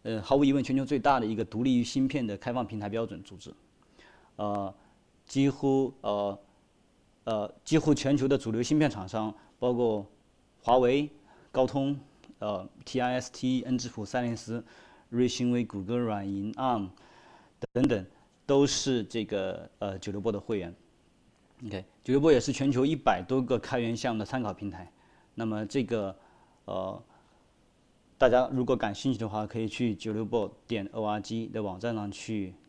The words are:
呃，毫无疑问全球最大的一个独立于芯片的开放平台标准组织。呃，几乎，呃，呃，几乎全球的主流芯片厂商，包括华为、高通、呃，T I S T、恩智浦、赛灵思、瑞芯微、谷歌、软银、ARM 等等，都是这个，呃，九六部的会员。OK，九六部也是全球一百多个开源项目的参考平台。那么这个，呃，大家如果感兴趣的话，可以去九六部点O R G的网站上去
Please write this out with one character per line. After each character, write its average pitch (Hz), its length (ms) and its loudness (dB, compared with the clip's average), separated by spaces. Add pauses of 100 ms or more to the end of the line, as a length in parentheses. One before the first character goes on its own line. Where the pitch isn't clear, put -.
呃， 110 180 -4
毫 135 140 2
无 143 100 6
疑 135 80 6
问 139 100 2
全 131 140 0
球 135 80 0
最 139 140 0
大 135 200 4
的 113 60 0
一 110 80 -2
个 110 100 -2
独 107 200 -4
立 131 120 4
于 120 80 4
芯 135 240 0
片 131 180 -2
的 101 120 -4
开 120 160 -4
放 123 100 0
平 107 160 -8
台 104 80 -6
标 113 160 -2
准 98 200 -8
组 - 120 -20
织。 - 160 -18 (840)
呃， 101 360 -4 (540)
几 139 240 2
乎， 135 420 2 (100)
呃， 101 380 0 (840)
呃， 107 300 -4 (120)
几 156 140 4
乎 151 120 4
全 139 240 2
球 131 120 2
的 135 100 4
主 117 140 -4
流 113 100 0
芯 151 160 2
片 151 100 6
厂 101 220 -8
商， 110 240 -4 (240)
包 123 160 2
括 113 320 0 (560)
华 117 160 6
为、 135 320 4 (420)
高 131 140 4
通、 139 340 0 (380)
呃 101 300 -4 (180)
，T 127 160 -2
I 123 180 2
S - 120 -8
T、 127 320 -2
恩 127 120 -2
智 120 140 -2
浦、 110 160 -8
赛 123 160 -2
灵 117 160 -2
思、 113 260 -8 (460)
瑞 123 180 2
芯 123 240 0
微、 120 140 2
谷 101 160 -8
歌、 107 160 -4
软 104 340 -2
银、 101 220 -4
ARM 117 360 -2 (840)
等 131 140 2
等， 104 180 0 (400)
都 139 200 6
是 127 380 0
这 107 220 -4
个， 95 440 -4 (100)
呃， 98 200 -4
九 101 120 -8
六 98 80 -6
部 107 120 -2
的 101 80 -2
会 107 180 -4
员。 87 160 -8 (920)
OK， 101 200 -8 (180)
九 127 100 2
六 139 60 6
部 156 120 8
也 131 80 8
是 139 120 0
全 139 200 0
球 127 140 2
一 156 100 2
百 98 300 2
多 131 160 2
个 123 180 0
开 127 200 -4
源 117 160 -2
项 117 200 -2
目 107 40 -4
的 104 60 -4
参 131 160 -4
考 104 120 -4
平 101 160 -8
台。 87 220 -14 (440)
那 113 100 -4
么 110 220 -2
这 135 160 0
个， 104 300 -2 (520)
呃， 95 360 -6 (1160)
大 135 100 8
家 123 240 4
如 127 140 0
果 127 100 2
感 107 180 0
兴 131 200 -2
趣 110 40 -4
的 110 120 -4
话， 107 160 -4
可 110 140 -8
以 110 100 -2
去 113 260 -2
九 110 160 -6
六 110 140 -2
部 104 260 -2 (160)
点 104 240 -4
O 110 140 -4
R 107 160 -2
G 113 260 -6
的 110 140 -6
网 95 180 -6
站 113 160 -4
上 104 160 -6
去 98 420 -6 (160)